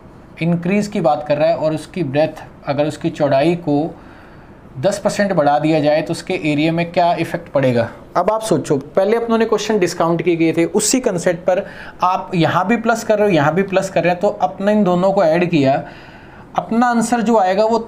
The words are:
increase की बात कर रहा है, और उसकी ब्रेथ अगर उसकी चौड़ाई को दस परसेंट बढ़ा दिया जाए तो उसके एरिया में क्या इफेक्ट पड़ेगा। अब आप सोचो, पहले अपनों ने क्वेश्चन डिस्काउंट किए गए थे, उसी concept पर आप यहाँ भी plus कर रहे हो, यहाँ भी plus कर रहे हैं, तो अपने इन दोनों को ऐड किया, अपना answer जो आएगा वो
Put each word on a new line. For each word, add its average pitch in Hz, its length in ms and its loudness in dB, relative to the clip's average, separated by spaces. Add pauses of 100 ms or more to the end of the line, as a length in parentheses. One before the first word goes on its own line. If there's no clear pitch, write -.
(420)
increase 170 460 0
की 202 140 -4
बात 151 260 2
कर 147 100 0
रहा 156 120 2
है, 170 60 0
और 156 180 -2
उसकी 160 320 -6
ब्रेथ 147 380 -2 (220)
अगर 147 220 -2
उसकी 147 240 -6
चौड़ाई 147 460 2
को 151 360 -2 (840)
दस 202 200 0
परसेंट 202 340 -2
बढ़ा 147 260 2
दिया 156 200 2
जाए 147 220 2
तो 160 120 -6
उसके 175 200 -6 (100)
एरिया 151 280 0
में 170 200 -2
क्या 175 240 2
इफेक्ट 165 340 -6
पड़ेगा। 123 380 0 (300)
अब - 140 2
आप 220 100 0
सोचो, 156 360 0 (180)
पहले 202 220 2
अपनों 226 200 0
ने 220 80 2
क्वेश्चन 220 340 0
डिस्काउंट 170 420 0
किए 170 140 0
गए 160 180 2
थे, 170 140 0
उसी 175 320 0
concept 180 420 -2
पर 190 220 0 (400)
आप 180 320 -2
यहाँ 160 320 2
भी 233 100 2
plus 226 260 -2
कर 214 140 2
रहे 208 100 4
हो, 196 60 2
यहाँ 151 200 2
भी 190 100 2
plus 190 260 0
कर 165 140 0
रहे 175 80 2
हैं, 175 80 -2
तो 202 100 0
अपने 196 420 -2
इन 214 120 2
दोनों 180 280 2
को 196 120 2
ऐड 165 260 2
किया, 143 340 2 (760)
अपना 220 300 0
answer 233 340 0
जो 226 160 2
आएगा 190 280 2
वो 233 120 2 (100)